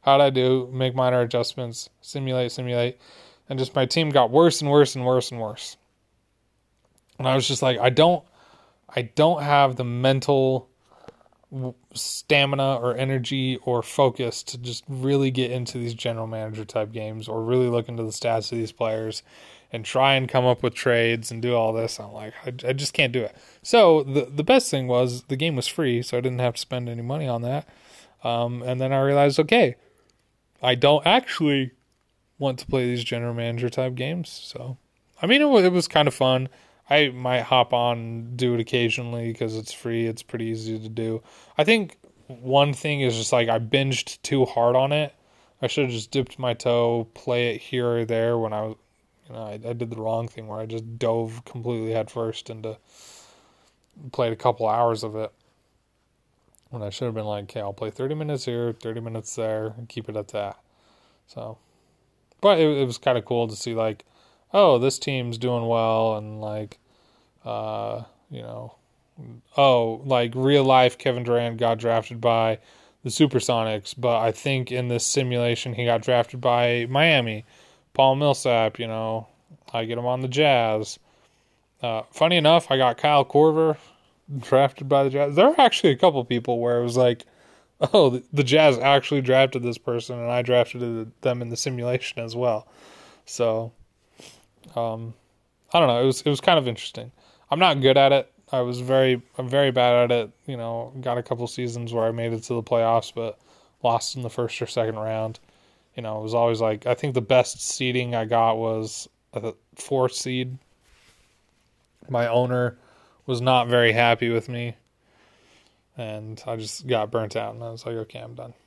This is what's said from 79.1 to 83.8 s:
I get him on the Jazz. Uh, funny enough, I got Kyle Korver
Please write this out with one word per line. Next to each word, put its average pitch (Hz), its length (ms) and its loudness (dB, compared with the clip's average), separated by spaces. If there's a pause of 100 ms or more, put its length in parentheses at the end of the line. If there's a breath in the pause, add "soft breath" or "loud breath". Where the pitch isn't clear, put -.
I 113 120 -4
get 117 140 -6
him 120 80 -6
on 127 140 -2
the 131 80 -4
Jazz. 123 720 2 (800)
Uh, 113 300 -4
funny 170 260 2
enough, 160 340 4
I 135 60 2
got 127 200 2
Kyle 147 280 4
Korver 156 520 4 (640 soft breath)